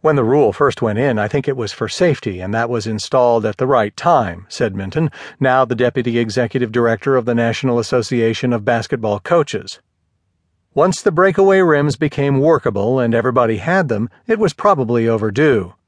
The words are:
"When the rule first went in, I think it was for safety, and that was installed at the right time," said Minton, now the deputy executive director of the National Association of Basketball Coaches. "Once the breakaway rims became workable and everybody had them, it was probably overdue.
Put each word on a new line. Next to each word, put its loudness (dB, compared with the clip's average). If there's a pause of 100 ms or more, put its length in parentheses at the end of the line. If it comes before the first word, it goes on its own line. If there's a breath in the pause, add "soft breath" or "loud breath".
"When 4
the 2
rule 4
first 0
went -2
in, 0
I -2
think -2
it -4
was -6
for -6
safety, -2
and -6
that -2
was -4
installed 0
at -2
the -2
right 0
time," 0
said -4
Minton, -4 (300 loud breath)
now 2
the -2
deputy 0
executive -2
director 0
of 0
the -2
National 0
Association -2
of -4
Basketball -2
Coaches. -4 (920)
"Once 0
the 2
breakaway 4
rims 2
became 0
workable 0
and 0
everybody 0
had 0
them, -2 (200 soft breath)
it 0
was 0
probably 0
overdue. 0 (140)